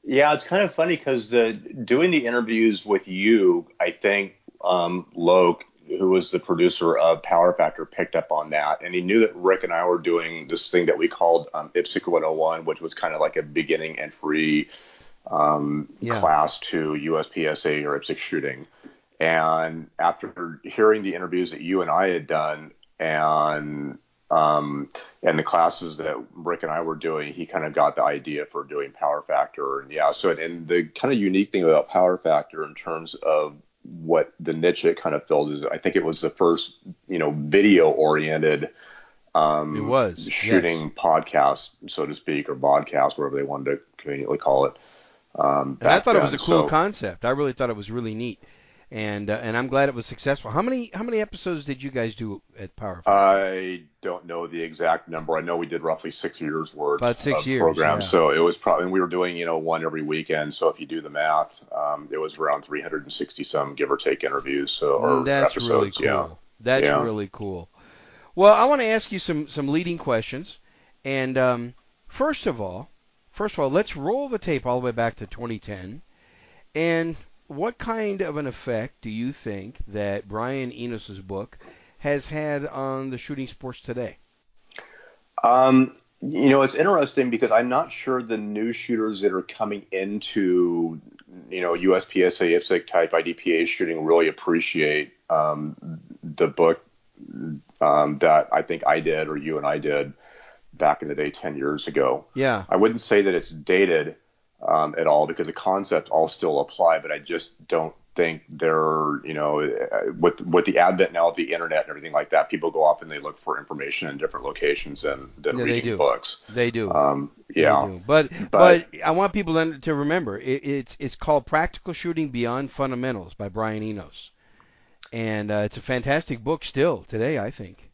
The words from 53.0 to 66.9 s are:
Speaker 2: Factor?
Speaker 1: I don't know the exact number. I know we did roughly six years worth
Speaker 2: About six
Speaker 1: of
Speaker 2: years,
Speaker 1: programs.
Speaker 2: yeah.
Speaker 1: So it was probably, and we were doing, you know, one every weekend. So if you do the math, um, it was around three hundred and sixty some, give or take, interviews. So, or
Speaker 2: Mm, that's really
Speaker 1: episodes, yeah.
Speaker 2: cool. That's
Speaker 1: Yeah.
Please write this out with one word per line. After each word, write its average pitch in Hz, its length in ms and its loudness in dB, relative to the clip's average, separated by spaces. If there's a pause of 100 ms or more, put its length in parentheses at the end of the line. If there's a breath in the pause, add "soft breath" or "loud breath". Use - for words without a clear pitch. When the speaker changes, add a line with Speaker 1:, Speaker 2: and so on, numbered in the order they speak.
Speaker 2:
Factor? 104 60 4
Speaker 1:
I 95 720 4 (180)
don't 90 240 -6
know 85 220 -6
the 82 160 -6
exact 82 480 -2
number. 80 260 -2
I 78 60 -2
know 85 160 -2
we 82 80 -4
did 80 160 -6
roughly 80 280 -4
six - 300 -10
years 78 320 -6
worth 73 300 -2
Speaker 2:
About 120 180 0
six 147 220 0
Speaker 1:
of 143 40 -6
Speaker 2:
years, 131 140 0
Speaker 1:
programs. 78 440 2
Speaker 2:
yeah. 92 60 -6
Speaker 1:
So 80 200 6
it 73 80 2
was 85 180 4
probably, - 280 2
and 92 80 -2
we 95 100 2
were 90 40 0
doing, 90 300 -2
you 85 80 -6
know, 82 140 -2
one 80 260 -2
every 80 160 -4
weekend. 76 540 -4
So 82 140 2
if 76 120 -2
you 76 60 -12
do 78 160 -8
the 73 80 -14
math, 76 400 0 (200)
um, 73 400 -6
it 76 60 -6
was 78 220 -8
around 73 260 -2
three 73 160 -6
hundred 78 220 -8
and 69 100 -14
sixty - 320 -8
some, 71 300 -4
give 69 180 -2
or 69 60 0
take, - 260 -2
interviews. 69 480 -4
So, 71 200 0
or 71 160 2 (120)
Speaker 2:
Mm, - 60 -2
that's 139 320 2
really 117 300 2
Speaker 1:
episodes, - 120 -10
yeah. 69 120 0
Speaker 2:
cool. 69 260 -4 (200)
That's 131 260 0
Speaker 1:
Yeah. 143 180 2